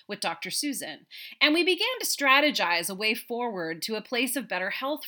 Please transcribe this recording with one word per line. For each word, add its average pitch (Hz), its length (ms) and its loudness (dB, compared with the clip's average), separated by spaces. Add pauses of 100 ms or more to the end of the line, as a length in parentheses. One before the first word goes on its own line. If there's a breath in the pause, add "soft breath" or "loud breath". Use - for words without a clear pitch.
with 208 140 -8
Doctor 170 320 -4
Susan, 190 540 -6 (340 loud breath)
and 302 140 6
we 339 100 6
began 370 240 2 (140)
to - 40 -4
strategize 247 840 4
a 196 40 -6
way 214 220 0
forward 190 680 -4
to 220 120 -4
a 214 60 -4
place 247 340 -2
of 247 140 -4
better 185 220 -2
health 285 360 -4